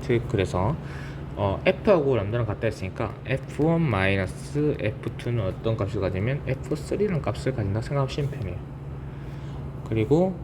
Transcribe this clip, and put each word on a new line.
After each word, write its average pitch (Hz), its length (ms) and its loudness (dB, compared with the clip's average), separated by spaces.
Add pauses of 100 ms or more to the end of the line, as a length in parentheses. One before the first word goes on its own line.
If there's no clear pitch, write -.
즉 117 260 0
그래서, 98 480 2 (640)
어, 98 280 0
F하고 170 520 4
람다랑 110 280 0
같다 104 220 -2
했으니까 101 460 -4 (120)
에프 135 400 -2
원 165 160 4
마이너스 98 1000 2
에프 - 380 -2
투는 120 240 0
어떤 101 360 0
값을 101 240 0
가지면 101 440 2
에프 135 300 -2
쓰리라는 175 460 0
값을 127 340 0
가진다 104 260 0
생각하시면 139 500 0
편해요. 92 260 -6 (1300)
그리고 151 560 4